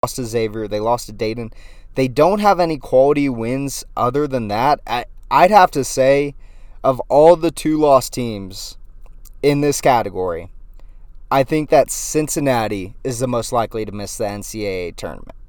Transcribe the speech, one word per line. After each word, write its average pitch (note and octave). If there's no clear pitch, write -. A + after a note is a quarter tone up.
lost -
to C3
Xavier. A2
They G#2
lost A#2
to -
Dayton. A2
They C3
don't D#3
have G3+
any E3
quality C#3+
wins B2+
other B2+
than B2
that. A#2+
I, A#2
I'd E3
have F#3+
to C3+
say, C#3
of C3
all D#3+
the E3
two-loss D3+
teams G#2
in C#3+
this D3
category, F#2
I C3+
think D#3
that C#3
Cincinnati A#2+
is B2
the B2+
most A#2+
likely A2
to G2
miss G2+
the G#2+
N G2+
C G#2+
A F#2
A -
tournament. -